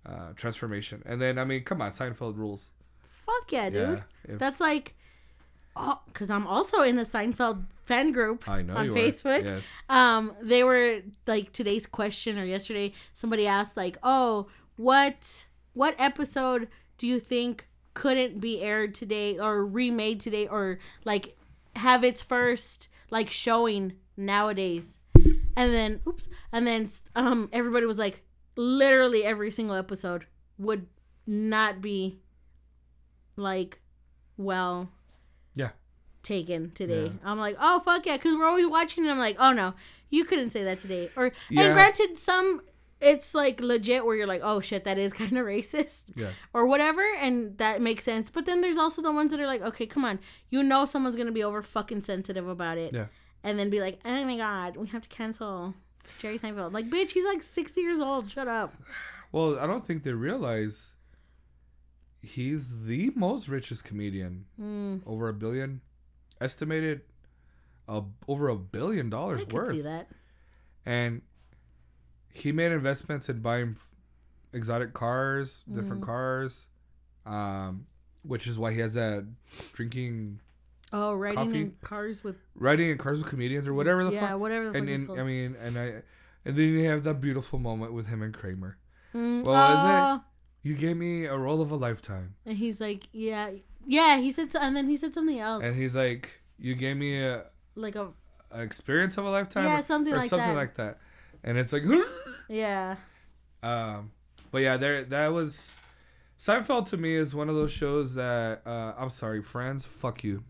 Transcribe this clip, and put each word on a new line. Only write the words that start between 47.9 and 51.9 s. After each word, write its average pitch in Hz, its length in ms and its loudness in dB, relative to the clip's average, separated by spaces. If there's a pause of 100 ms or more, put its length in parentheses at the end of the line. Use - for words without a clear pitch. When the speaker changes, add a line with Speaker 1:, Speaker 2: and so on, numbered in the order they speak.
Speaker 2:
sense. 220 260 -2
But - 160 -4
then 359 160 2
there's 349 160 2
also 320 240 0
the 320 100 0
ones 302 200 2
that 302 80 -2
are 285 80 -2
like, 254 140 -2
"Okay, 226 240 -4
come 269 200 -2
on. 196 140 -2 (300)
You 269 140 2
know 269 220 6
someone's 262 300 0
gonna 233 160 -2
be 226 120 -2
over 208 200 -2
fucking 208 400 -6